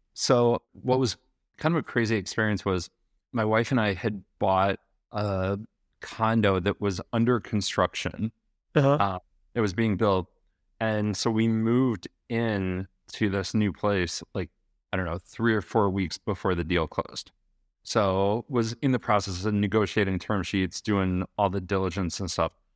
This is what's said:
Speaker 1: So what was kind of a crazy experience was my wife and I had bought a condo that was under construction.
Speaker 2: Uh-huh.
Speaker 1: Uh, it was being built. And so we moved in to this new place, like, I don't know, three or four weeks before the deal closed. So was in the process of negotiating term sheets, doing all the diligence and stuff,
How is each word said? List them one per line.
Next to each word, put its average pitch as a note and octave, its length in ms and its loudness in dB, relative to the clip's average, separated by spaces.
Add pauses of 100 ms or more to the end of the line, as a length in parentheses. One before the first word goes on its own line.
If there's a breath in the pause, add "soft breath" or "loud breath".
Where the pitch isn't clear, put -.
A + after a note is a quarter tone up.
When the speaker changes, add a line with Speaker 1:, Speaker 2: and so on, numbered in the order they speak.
(140)
Speaker 1:
So A#2+ 480 2 (120)
what B2+ 260 0
was B2 180 0 (400)
kind D#3+ 160 0
of E3 60 0
a A#2+ 40 -2
crazy A2+ 320 0
experience G#2 500 -2
was F#2 240 0 (420)
my A2+ 140 0
wife A2 260 0
and C3 80 2
I G#2 140 2
had G2+ 300 -4 (140)
bought G2 420 2 (320)
a G2+ 460 -2 (440)
condo A2 580 2
that F#2 220 0
was G2 200 0 (120)
under A#2 260 2
construction. G2 920 -2 (440)
Speaker 2:
Uh-huh. C#3+ 240 4
Speaker 1:
Uh, F#2+ 200 -2 (360)
it A#2+ 60 0
was G2+ 120 0
being G#2+ 240 2
built. F#2+ 300 2 (520)
And G#2+ 360 -2
so - 160 -2
we A2+ 160 2
moved A2+ 600 0 (220)
in G2 580 -2 (260)
to G#2+ 160 0
this F#2+ 240 -4
new G#2 180 2
place, F#2+ 500 -2 (120)
like, F2+ 160 -6 (420)
I F#2+ 60 -4
don't F#2 80 -2
know, E2+ 140 -4
three A2+ 360 -2
or G#2 60 0
four G2+ 280 2
weeks F#2+ 280 -2
before F#2+ 380 -2
the E2+ 80 0
deal E2 240 0
closed. - 440 -10 (520)
So G2+ 680 0
was A#2 320 -2
in C3+ 100 2
the B2+ 80 2
process G2 460 0
of G#2+ 80 0
negotiating G2+ 640 2
term G2+ 240 -2
sheets, F#2 380 -2
doing F#2+ 420 2 (140)
all G2+ 120 2
the F#2+ 120 -4
diligence F#2 580 -2
and F#2 100 -6
stuff, E2 220 -2 (240)